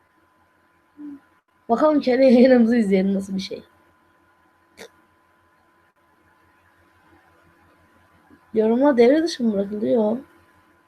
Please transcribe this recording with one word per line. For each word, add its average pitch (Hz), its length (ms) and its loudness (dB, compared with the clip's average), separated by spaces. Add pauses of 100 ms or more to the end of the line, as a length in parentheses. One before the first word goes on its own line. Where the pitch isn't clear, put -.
(1700)
Bakalım 294 300 0
kendi 254 240 0
yayınımızı 247 520 4
izleyelim 196 380 0
nasıl 190 220 -8
bir 190 60 -8
şey. - 220 -14 (4000)
Yorumlar 233 440 0
devre 269 260 2
dışı 330 200 -8
mı 220 100 -2
bırakıldı? 202 340 -6
Yok. 226 300 -2 (720)